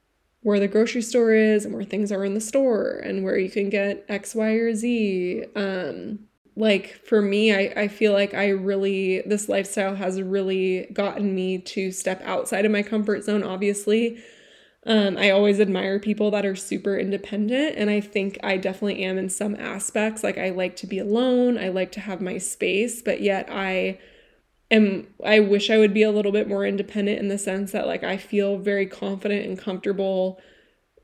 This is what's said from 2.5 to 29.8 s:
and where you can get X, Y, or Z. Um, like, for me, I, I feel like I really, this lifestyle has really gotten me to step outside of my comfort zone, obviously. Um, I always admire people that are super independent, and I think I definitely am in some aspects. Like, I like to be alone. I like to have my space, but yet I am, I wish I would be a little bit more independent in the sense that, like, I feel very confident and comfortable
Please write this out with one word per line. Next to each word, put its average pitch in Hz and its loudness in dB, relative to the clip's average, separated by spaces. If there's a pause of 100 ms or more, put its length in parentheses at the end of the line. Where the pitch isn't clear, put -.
and 190 -4
where 190 0
you 190 0
can 202 -2
get 202 -2
X, 202 -8
Y, 220 0
or 226 2
Z. 214 0 (100)
Um, 185 -4 (360)
like, 208 0
for 214 4
me, 208 4
I, 196 2
I 208 0
feel 208 2
like 202 2
I 202 0
really, 196 0
this 208 -2
lifestyle 196 0
has 190 -2
really 190 0
gotten 202 -2
me 185 -2
to 190 -4
step 185 -4
outside 202 0
of 214 2
my 208 2
comfort 214 -2
zone, 208 0
obviously. 208 -2 (640)
Um, 202 4
I 196 4
always 202 6
admire 196 0
people 208 0
that 202 0
are 190 -2
super 196 -4
independent, 208 -2
and 208 0
I 208 2
think 196 -4
I 190 0
definitely 190 -4
am 185 -2
in 190 -2
some 208 -4
aspects. 214 -4
Like, 196 -2
I 190 -2
like 185 -4
to 190 -12
be 190 -4
alone. 247 2
I 190 -4
like 185 -2
to 202 -8
have 190 -8
my 180 -4
space, 196 -2
but 202 -2
yet 196 0
I 190 -4 (720)
am, 190 4 (180)
I 214 6
wish 202 2
I 220 6
would 208 6
be 214 4
a 214 4
little 208 0
bit 214 0
more 202 -2
independent 202 -2
in 202 -2
the 202 -2
sense 196 -4
that, - -2
like, 175 -4
I 185 -2
feel 202 -2
very 196 0
confident 196 -4
and 190 -6
comfortable 190 -2 (640)